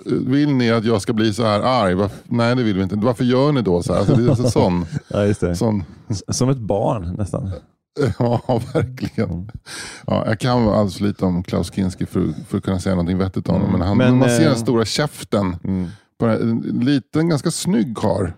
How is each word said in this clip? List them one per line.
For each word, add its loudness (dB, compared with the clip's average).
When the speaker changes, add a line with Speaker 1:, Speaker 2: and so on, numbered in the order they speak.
Speaker 1:
vill 0
ni 2
att 2
jag 2
ska -2
bli 2
så -2
här 2
arg? 2
Varf-, -2
nej, 0
det 2
vill 2
vi 2
inte. -2
Varför 0
gör 4
ni 2
då 2
så -2
här? 2
Alltså, 4
det 4
är 4
så 0
sån, 2
Speaker 2:
<laughs> -8
Ja, 0
just 0
det. 0
Speaker 1:
sån. 0
Speaker 2:
S-, -6
som 2
ett 0
barn -2
nästan. -2
Speaker 1:
<laughs> -4
Ja, 0
verkligen. -4
Speaker 2:
Mm. -8
Speaker 1:
Ja, 0
jag -2
kan 2
alldeles 0
lite -2
om 0
Klaus -4
Kinski -2
för, -2
för -4
att -4
kunna -2
säga -2
någonting 0
vettigt -2
om 0
honom. 0
Speaker 2:
Mm. 2
Speaker 1:
Men 0
han, 2
Speaker 2:
Men, 4
Speaker 1:
man 4
ser 2
Speaker 2:
eh, 4
Speaker 1:
den 2
stora 0
käften. -2
Speaker 2:
Mm. -2
Speaker 1:
På 0
en 0
liten, 0
ganska 0
snygg -2
karl. 0